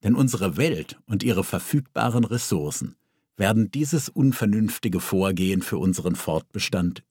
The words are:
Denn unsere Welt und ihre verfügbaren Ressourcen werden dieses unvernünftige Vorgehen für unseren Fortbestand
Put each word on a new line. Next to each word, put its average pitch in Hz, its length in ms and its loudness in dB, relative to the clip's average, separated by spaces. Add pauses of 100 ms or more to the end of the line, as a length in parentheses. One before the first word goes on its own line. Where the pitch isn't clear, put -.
Denn 110 100 4
unsere 117 440 0
Welt 117 480 -2
und 107 180 -2
ihre 98 220 2
verfügbaren 117 800 0
Ressourcen 82 720 -4 (400)
werden 107 340 2
dieses 147 380 -2
unvernünftige 110 880 0
Vorgehen 95 640 0
für - 160 -4
unseren 90 400 0
Fortbestand - 920 -4